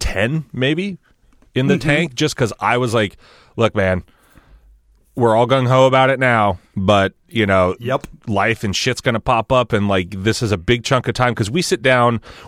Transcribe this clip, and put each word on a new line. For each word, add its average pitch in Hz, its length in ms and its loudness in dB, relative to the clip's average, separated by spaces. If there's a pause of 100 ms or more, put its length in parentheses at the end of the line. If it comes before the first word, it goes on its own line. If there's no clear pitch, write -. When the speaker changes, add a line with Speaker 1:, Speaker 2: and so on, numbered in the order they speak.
Speaker 1:
ten 135 520 -2
maybe 156 460 -4 (560)
in 131 140 0
the 190 60 4
Speaker 2:
Mm-hmm. 156 140 -2
Speaker 1:
tank, 147 260 0
just 151 220 -2
'cause 117 240 -2
I 110 180 0
was 123 160 -2
like, 107 220 0 (400)
"Look, 110 180 0
man, 92 280 0 (1120)
we're 117 200 2
all 120 120 4
gung-ho 131 400 4
about 131 240 4
it 131 80 -2
now, 110 400 2 (180)
but, 98 380 2 (140)
you 107 180 0
know, 92 340 2
Speaker 2:
Yep. 123 260 -4 (200)
Speaker 1:
life 104 360 -2
and 98 140 -4
shit's - 240 -4
gonna 113 200 -2
pop 113 300 -2
up, 127 220 0
and, 104 160 0
like, 95 220 0
this 101 320 -2
is 107 100 -2
a 101 60 0
big 120 260 -2
chunk 127 240 -2
of 117 60 -4
time." 123 200 0
'Cause 110 160 -4
we 165 120 -2
sit 170 200 -2
down, 120 380 2 (280)